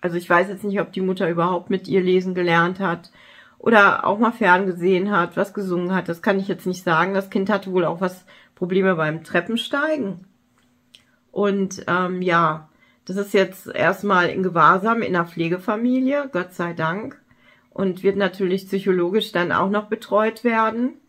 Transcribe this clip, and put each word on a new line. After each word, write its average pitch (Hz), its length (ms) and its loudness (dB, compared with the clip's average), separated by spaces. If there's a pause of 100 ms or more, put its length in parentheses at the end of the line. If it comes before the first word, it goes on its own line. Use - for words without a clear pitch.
Also 175 160 -4
ich 175 120 -8
weiß 180 200 4
jetzt 190 160 -10
nicht, 202 160 -2
ob - 120 -6
die - 80 -4
Mutter 190 280 0
überhaupt 175 420 -2
mit 185 180 -4
ihr 190 120 2
lesen 185 340 2
gelernt 175 440 2
hat 170 320 -4 (480)
oder 208 480 4
auch 202 120 0
mal 233 140 2
ferngesehen 185 800 2
hat, 175 260 0
was 196 180 -2
gesungen 180 400 -2
hat. 185 140 -2
Das 170 140 -6
kann 196 160 2
ich 190 100 -4
jetzt 175 180 -4
nicht 180 180 -6
sagen. 175 300 0
Das 196 160 -2
Kind 196 200 -2
hatte 196 220 -2
wohl 180 120 2
auch 170 160 -2
was, 180 240 -4 (300)
Probleme 185 420 0
beim 156 260 -2
Treppensteigen. 233 1000 -4 (1040)
Und, 196 560 -2
ähm, 180 360 -2
ja, 170 460 2 (360)
das 185 120 -8
ist 202 160 -6
jetzt 180 360 2
erstmal 185 640 2
in 190 120 -4
Gewahrsam 185 600 4
in - 100 -2
der 170 140 0
Pflegefamilie, 240 1040 -2
Gott 180 200 -4
sei 170 200 -4
Dank. 170 480 -6 (500)
Und 185 320 -4
wird 196 140 2
natürlich 190 500 -2
psychologisch 190 640 0
dann 175 220 -2
auch 190 180 0
noch 208 140 0
betreut 220 580 -2
werden. 226 520 0 (140)